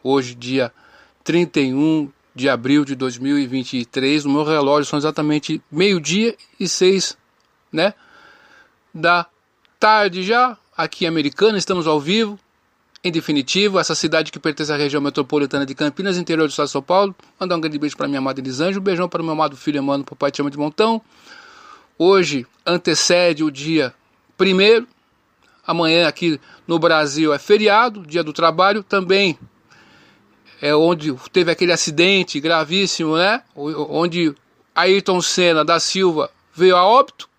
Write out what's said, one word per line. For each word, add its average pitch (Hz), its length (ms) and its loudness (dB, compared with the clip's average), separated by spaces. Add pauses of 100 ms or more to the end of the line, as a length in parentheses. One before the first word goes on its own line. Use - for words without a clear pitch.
Hoje, 131 320 -2
dia 123 360 -4 (540)
trinta 165 340 0
e 131 140 0
um 151 400 0 (220)
de 135 160 0
abril 131 340 0
de 135 100 -8
dois 127 220 -6
mil 139 220 -2
e 135 80 -2
vinte 127 320 -6
e 120 80 -6
três, 143 400 -2
no 143 40 -2
meu 147 140 2
relógio 147 400 2
são 147 140 -4
exatamente 151 640 -4 (100)
meio-dia 185 640 0 (240)
e 185 80 -4
seis, 185 480 0 (560)
né, 180 220 0 (960)
da 170 320 0 (560)
tarde 208 420 2
já, 240 320 0 (220)
aqui 165 300 -4
em - 20 -2
Americana, 165 480 0
estamos 175 300 -2
ao 151 120 2
vivo. 208 400 -2 (640)
Em 180 80 -2
definitivo, 170 680 -2
essa 160 160 -2
cidade 156 360 -2
que - 80 -16
pertence 151 320 -6
à 147 60 -2
região 143 240 -2
metropolitana 143 640 -2
de 135 100 -10
Campinas, 180 440 -4
interior 160 280 0
do 143 40 -4
estado 147 160 -4
de - 60 -10
São 135 100 -4
Paulo. 196 340 0 (240)
Mandar 180 160 -4
um 160 60 -4
grande 151 160 -6
beijo 147 180 -6
pra 143 100 -4
minha 139 120 -4
amada 135 200 -4
Elisângela, 147 420 -4
um 190 40 -10
beijão 180 240 0
para 170 140 -6
o - 20 -6
meu 160 80 -4
amado 151 240 -2
filho 147 220 -4
Emmanuel, 139 260 -2
papai 143 260 -4
te 143 120 -6
ama 143 80 -2
de 143 80 -12
montão. 214 420 0 (960)
Hoje 165 480 2 (220)
antecede 175 760 2
o 147 80 -2
dia 143 420 -2 (420)
primeiro. 196 480 4 (800)
Amanhã 165 440 2
aqui 151 320 -2 (260)
no 170 100 -2
Brasil 156 560 2
é 143 60 0
feriado, 208 680 2
dia 160 200 -4
do 151 80 -8
trabalho. 180 500 2
Também 190 560 0 (1200)
é 147 140 0
onde 156 400 2 (160)
teve 170 220 2
aquele 175 180 0
acidente 170 720 0
gravíssimo, 160 760 -2
né? 196 280 0 (100)
O-, 147 420 -8
onde 165 380 0 (400)
Ayrton 185 480 2
Senna 165 420 2
da 165 140 2
Silva 170 540 0 (200)
veio 180 240 6
a 180 80 6
óbito 247 440 2 (100)